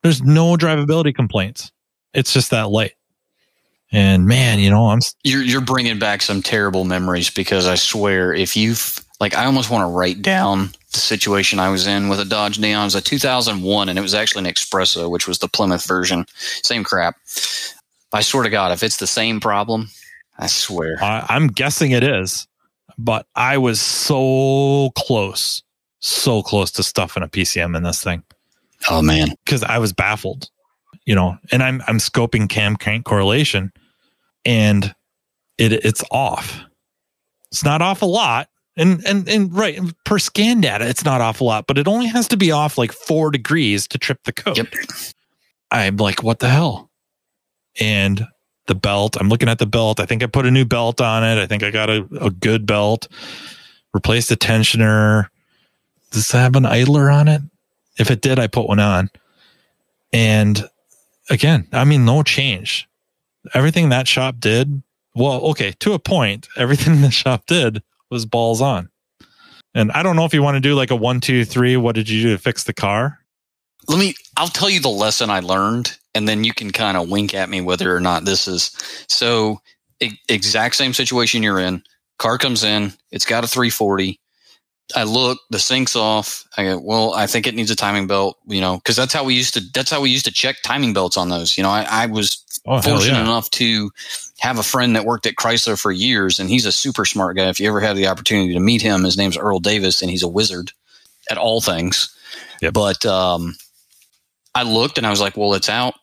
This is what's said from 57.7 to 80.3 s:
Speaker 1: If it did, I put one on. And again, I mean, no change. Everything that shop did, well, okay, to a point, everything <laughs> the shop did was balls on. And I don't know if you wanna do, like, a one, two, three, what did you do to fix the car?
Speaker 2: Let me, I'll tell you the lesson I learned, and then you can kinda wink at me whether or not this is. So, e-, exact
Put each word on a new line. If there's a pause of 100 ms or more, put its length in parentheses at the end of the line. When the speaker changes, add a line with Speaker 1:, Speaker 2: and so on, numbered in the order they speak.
Speaker 1:
If
it
did,
I
put
one
on. (1000)
And (600)
again,
I
mean,
no
change. (680)
Everything
that
shop
did, (340)
well,
okay,
to
a
point, (100)
everything
<laughs>
the
shop
did (260)
was
balls
on. (840)
And
I
don't
know
if
you
wanna
do,
like,
a
one,
two,
three,
what
did
you
do
to
fix
the
car? (680)
Speaker 2:
Let
me, (220)
I'll
tell
you
the
lesson
I
learned, (180)
and
then
you
can
kinda
wink
at
me
whether
or
not
this
is. (380)
So, (380)
e-, (120)
exact